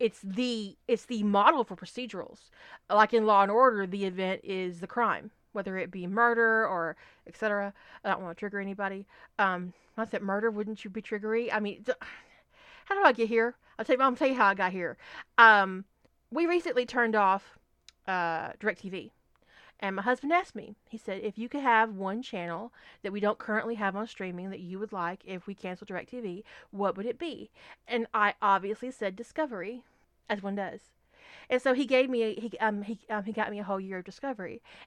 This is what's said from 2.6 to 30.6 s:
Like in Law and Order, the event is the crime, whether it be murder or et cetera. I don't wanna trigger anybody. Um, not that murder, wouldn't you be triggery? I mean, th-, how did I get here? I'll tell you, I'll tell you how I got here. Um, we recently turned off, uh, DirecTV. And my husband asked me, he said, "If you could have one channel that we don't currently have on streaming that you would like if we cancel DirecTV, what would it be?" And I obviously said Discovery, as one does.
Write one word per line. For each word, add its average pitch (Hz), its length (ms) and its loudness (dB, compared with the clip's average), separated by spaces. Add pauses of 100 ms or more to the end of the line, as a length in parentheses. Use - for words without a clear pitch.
Like 214 240 6
in 220 100 6
Law 208 180 8
and 196 100 4
Order, 220 340 6
the 196 180 -4
event 185 380 -2
is 185 380 -6
the 185 80 -10
crime, 208 420 0 (220)
whether 190 260 -6
it 180 140 -6
be 180 160 -8
murder 226 580 4
or 170 300 -2 (320)
et 175 80 -20
cetera. 202 360 -2 (320)
I 202 60 -2
don't 190 120 -2
wanna 170 120 -10
trigger 202 240 -6
anybody. 196 480 -6 (320)
Um, 180 340 0 (240)
not 220 140 -4
that 202 140 -4
murder, 208 260 0
wouldn't 208 320 -6
you 214 80 -12
be 214 120 -10
triggery? 220 500 -4
I 214 80 0
mean, 208 240 -6
th-, - 140 -4 (880)
how 403 100 -2
did 392 100 6
I 262 60 8
get 226 160 0
here? 233 260 2 (240)
I'll 226 60 -6
tell 269 100 2
you, 254 80 2
I'll 262 140 4
tell 294 100 2
you 269 80 2
how 240 120 4
I 196 80 6
got 185 180 0
here. 170 240 -6 (420)
Um, 196 460 8 (460)
we 320 160 0
recently 330 380 0
turned 233 300 0
off, 196 460 2 (480)
uh, 165 460 -2
DirecTV. 190 580 -8 (680)
And 196 160 -4
my 196 60 -4
husband 254 300 0
asked 359 220 0
me, - 220 -14 (120)
he 226 80 -14
said, 196 260 -8
"If 208 140 -6
you 226 120 -8
could 285 120 -6
have 226 340 4
one 196 280 -6
channel 175 500 -8 (300)
that 196 100 -6
we 202 80 -4
don't 208 180 0
currently 220 360 -4
have 196 220 -4
on 220 100 -6
streaming 185 440 -10
that 190 100 -12
you 185 180 -10
would 208 140 -8
like 180 340 -4
if 185 200 -10
we 202 80 -8
cancel 185 320 -10
DirecTV, 196 580 -10 (260)
what 196 260 -2
would 196 100 -6
it 247 120 -6
be?" 311 320 -10 (360)
And 233 280 -2
I 208 260 4
obviously 202 500 2
said 196 260 -4
Discovery, 240 680 -6 (480)
as 202 120 -4
one 196 120 -4
does. 196 260 -6 (720)